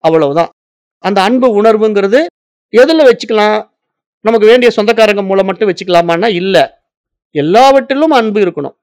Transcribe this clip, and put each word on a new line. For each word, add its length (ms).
அவ்வளவுதான். 460
அந்த 180
அன்பு 400
உணர்வுங்கிறது 580
எதுல 320
வச்சுக்கலாம்? 540
நமக்கு 220
வேண்டிய 240
சொந்தக்காரங்க 520
மூலம் 240
மட்டும் 220
வச்சுக்கலாமான்னா 580
இல்ல. 300
எல்லாவற்றிலும் 760
அன்பு 300
இருக்கணும். 420